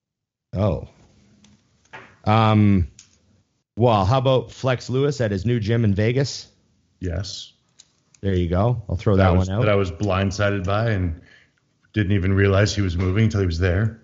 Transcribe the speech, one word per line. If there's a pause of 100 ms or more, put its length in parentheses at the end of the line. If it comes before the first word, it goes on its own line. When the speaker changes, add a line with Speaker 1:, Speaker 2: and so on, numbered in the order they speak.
(560)
Speaker 1:
Oh. (1400)
Um, (920)
well,
how
about
Flex
Lewis
at
his
new
gym
in
Vegas? (540)
Speaker 2:
Yes. (680)
Speaker 1:
There
you
go.
I'll
throw
Speaker 2:
That
Speaker 1:
that
Speaker 2:
was,
Speaker 1:
one
out.
Speaker 2:
that
I
was
blindsided
by
and (720)
didn't
even
realize
he
was
moving
until
he
was
there.